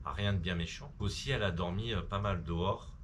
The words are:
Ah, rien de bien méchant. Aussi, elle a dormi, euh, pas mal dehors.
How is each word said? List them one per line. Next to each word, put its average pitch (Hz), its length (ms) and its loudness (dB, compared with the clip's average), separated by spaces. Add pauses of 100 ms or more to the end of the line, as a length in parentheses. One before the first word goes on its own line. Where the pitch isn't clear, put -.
Ah, 71 100 -4
rien 101 200 4
de 98 60 4
bien 87 160 0
méchant. 82 420 -4
Aussi, 101 320 -2
elle 120 140 2
a 95 80 4
dormi, 90 420 0
euh, 92 80 2
pas 98 160 -2
mal 98 260 2
dehors. 85 600 0